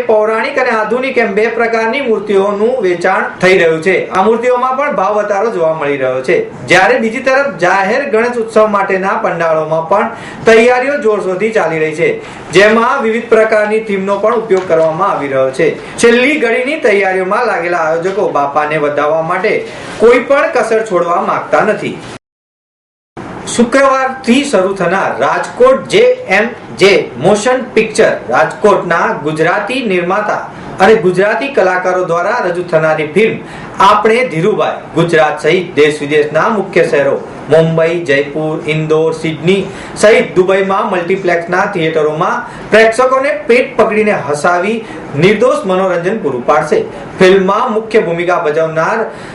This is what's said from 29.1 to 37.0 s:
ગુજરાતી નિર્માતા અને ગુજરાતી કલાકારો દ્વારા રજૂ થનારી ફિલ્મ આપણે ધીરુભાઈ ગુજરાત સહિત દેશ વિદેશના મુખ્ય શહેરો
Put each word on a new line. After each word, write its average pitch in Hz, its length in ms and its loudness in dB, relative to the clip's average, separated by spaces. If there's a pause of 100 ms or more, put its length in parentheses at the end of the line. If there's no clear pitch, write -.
ગુજરાતી 180 600 -2
નિર્માતા 190 680 -2 (300)
અને 214 140 6
ગુજરાતી 202 540 0
કલાકારો 185 560 0
દ્વારા 175 400 -2
રજૂ 175 180 -4
થનારી 156 440 0
ફિલ્મ 220 320 0 (420)
આપણે 220 480 4
ધીરુભાઈ 160 480 -2 (180)
ગુજરાત 156 480 2
સહિત 175 320 0
દેશ 147 260 2
વિદેશના 151 480 0
મુખ્ય 190 360 0
શહેરો 139 360 0 (300)